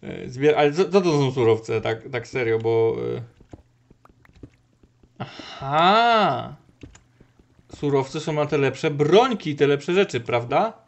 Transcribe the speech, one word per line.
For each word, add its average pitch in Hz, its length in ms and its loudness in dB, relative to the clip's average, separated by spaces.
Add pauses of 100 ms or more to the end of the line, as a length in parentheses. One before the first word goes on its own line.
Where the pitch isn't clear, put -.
Eee, 90 260 -12
zbier-, 135 260 2
ale 147 180 2
co, 175 160 0
co 190 120 4
to 180 100 2
są 143 200 2
surowce, 113 500 0
tak, 110 300 -6
tak 120 160 -8
serio, 117 320 -2
bo, 113 360 0 (220)
e, 123 40 -10 (2000)
aha! 165 1400 0 (1200)
Surowce 139 440 -2
są 156 140 -6
na 151 120 0
te 147 120 -2
lepsze 143 340 0
brońki 175 580 2
i 143 60 -4
te 147 120 2
lepsze 143 260 0
rzeczy, 190 260 0
prawda? 123 540 -2 (140)